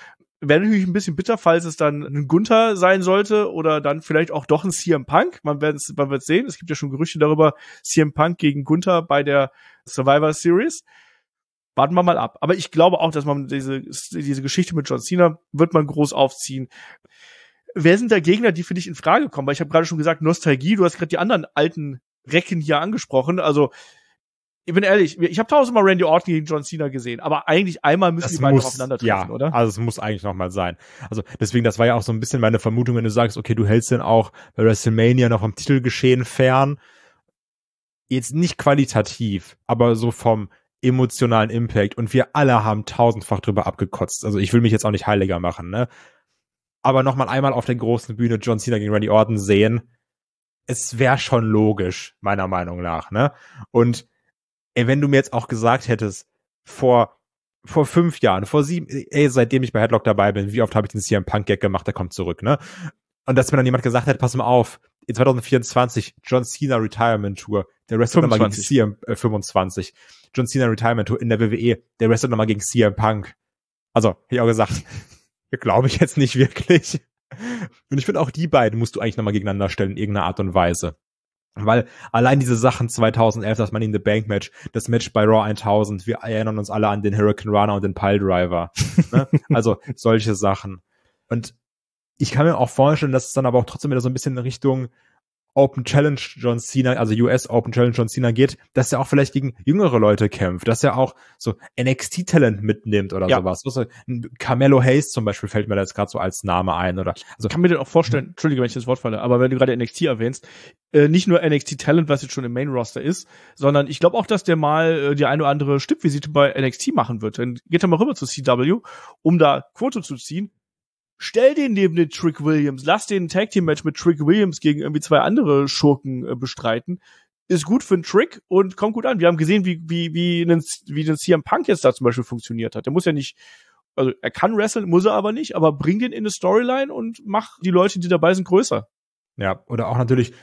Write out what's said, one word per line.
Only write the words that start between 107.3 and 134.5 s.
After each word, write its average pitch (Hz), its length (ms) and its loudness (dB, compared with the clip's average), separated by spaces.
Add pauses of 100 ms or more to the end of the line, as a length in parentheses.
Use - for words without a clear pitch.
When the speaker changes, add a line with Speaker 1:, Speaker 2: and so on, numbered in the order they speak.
Speaker 2:
Also 110 100 -8
Speaker 1:
ich - 40 -2
kann 165 100 -2
mir 180 80 6
den 170 80 4
auch 131 100 -6
vorstellen, 143 440 0
entschuldige, 139 320 -2
wenn 123 40 0
ich 117 80 -8
das 123 140 -8
Wort 127 100 0
falle, 107 220 -6
aber 120 180 2
wenn 127 140 2
du 131 40 -2
gerade 131 160 2
N 120 80 -4
X 117 120 -4
T 165 140 -2
erwähnst, 120 420 -4 (420)
äh, 147 160 6
nicht 180 220 2
nur 170 120 4
N 160 120 2
X 147 140 0
T 139 100 -10
Talent, 151 320 2
was 143 140 0
jetzt - 120 -14
schon 135 80 -6
im 120 100 -6
Main 139 180 -4
Roster 123 300 -6
ist, 156 280 -6 (260)
sondern 143 320 2
ich 151 140 -8
glaub 175 140 4
auch, 226 120 -2
dass 208 160 -2
der 170 140 2
mal, 151 560 0
äh, - 20 0
die 139 120 2
eine 147 180 0
oder 139 60 4
andere 143 280 0
Stippvisite 147 520 -2
bei 143 200 4
N 135 140 -4
X 127 140 -4
T - 120 -4
machen 120 320 -2
wird. 107 160 -6
Dann 123 200 -6 (100)
geht 170 160 0
er 185 40 2
mal 165 120 2
rüber 247 160 0
zu 135 100 -6
C 135 180 -10
W, 131 360 2 (420)
um 165 160 4
da 139 360 4
Quote 240 280 -4
zu 139 140 -12
ziehen. 180 340 -10 (640)
Stell 262 380 2
den 277 200 0
neben 185 200 2
den 165 160 2
Trick 156 340 -4
Williams, 147 400 0
lass 190 220 2
den 190 180 -2
ein 156 40 -8
Tag 196 220 -2
Team 180 160 0
Match 151 180 -2
mit 151 120 -2
Trick 170 220 2
Williams 180 400 2
gegen 147 220 0
irgendwie 147 200 -2
zwei 151 200 4
andere 147 480 2
Schurken, 135 580 0
äh, 123 80 -6
bestreiten. 123 640 -6 (480)
Ist 160 180 0
gut 214 200 0
für 196 100 2
einen 165 80 -2
Trick - 460 -2
und 185 280 2
kommt 214 180 -2
gut 226 120 -6
an. 233 140 0
Wir 170 80 6
haben 170 80 4
gesehen, 180 280 2
wie, 170 220 -4
wie, 165 260 -4
wie 170 300 0
ein, 170 180 4 (260)
wie 151 220 -4
ein 156 80 0
C - 160 0
M 156 120 2
Punk - 240 -2
jetzt 185 160 0
da 127 100 4
zum 131 100 -8
Beispiel 120 200 0
funktioniert 117 500 -8
hat. 117 120 -8
Der 131 60 -4
muss 180 120 0
ja 170 80 0
nicht, 143 260 -6 (560)
also 131 160 0 (120)
er - 100 -4
kann 220 240 0